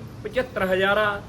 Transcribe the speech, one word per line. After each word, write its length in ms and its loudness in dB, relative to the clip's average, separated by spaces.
ਪਚੱਤਰ 420 -2
ਹਜ਼ਾਰ 320 4
ਆ, 320 0